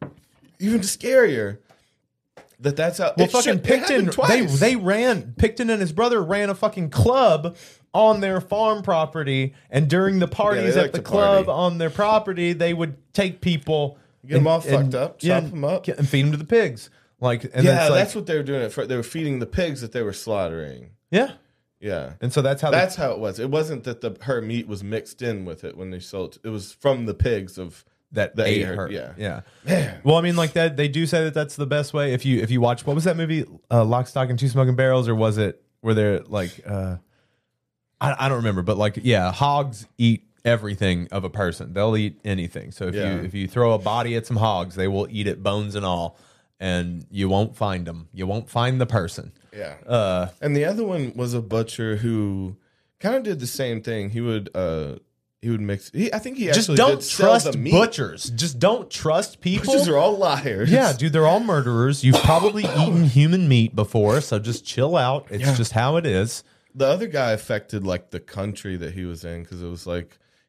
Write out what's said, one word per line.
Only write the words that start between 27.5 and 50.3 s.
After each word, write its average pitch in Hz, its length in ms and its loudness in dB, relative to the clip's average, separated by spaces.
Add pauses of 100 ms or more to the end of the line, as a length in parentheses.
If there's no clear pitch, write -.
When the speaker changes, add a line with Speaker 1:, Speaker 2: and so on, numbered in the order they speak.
Speaker 1:
of 87 260 -16 (260)
Speaker 2:
that 101 260 -4
Speaker 1:
that 110 100 0
Speaker 2:
ate 104 140 2
Speaker 1:
ate 95 40 -2
her. 92 100 -6
Speaker 2:
her. 95 160 -8
Speaker 1:
Yeah. 67 260 -10
Speaker 2:
Yeah. 95 240 -8 (240)
Speaker 1:
Man. 143 380 -2
Speaker 2:
Well, 147 120 4
I 165 60 4
mean, 175 140 0
like 165 180 0
that, 165 240 0
they 147 100 0
do 156 180 -2
say 160 200 0
that 147 80 -4
that's 147 220 -4
the 147 120 -6
best 143 260 -2
way. 143 200 -2
If 123 120 -2
you, 123 160 2
if 107 80 -2
you 127 120 0
watch, 120 240 0
what 143 100 -2
was 160 80 -2
that 175 140 2
movie, 160 280 -2 (240)
uh, 117 160 6
Lock, 123 220 0
Stock, 131 220 -2
and 123 100 -2
Two 139 80 0
Smoking 127 280 2
Barrels, 131 320 2
or 117 80 2
was 110 220 2
it 104 240 -2 (200)
where 113 120 2
they're 104 280 2
like, 95 440 -6
uh, 95 300 -6 (1080)
I, 139 140 0 (100)
I 139 40 2
don't 131 80 0
remember, 104 240 0
but 95 160 0
like, 104 240 0
yeah, 101 300 2
hogs 143 540 -2 (120)
eat 117 260 4 (200)
everything 104 680 0
of 95 120 -6
a 90 60 -6
person. 87 440 -4
They'll 107 240 2
eat 104 260 -4
anything. 95 480 -6
So 92 160 -8
if 90 80 -4
Speaker 1:
Yeah. 92 200 -2
Speaker 2:
you, 87 80 -6
if 90 100 -10
you 98 140 -6
throw 117 260 2
a 107 60 2
body 117 360 -2
at 113 120 -4
some 120 100 -2
hogs, 92 380 0
they 95 120 -2
will 98 220 -2
eat 104 180 -6
it, 95 140 -6
bones 104 340 -2
and 101 100 -6
all, 87 320 -4 (420)
and 87 500 -6
you 98 200 -2
won't 101 260 0
find 92 320 -4
'em. 82 260 -14
You 92 140 -8
won't 110 220 -6
find 127 300 -2
the 123 60 0
person. 101 460 -4 (240)
Speaker 1:
Yeah. 80 200 -12 (120)
Speaker 2:
Uh, 95 400 0 (140)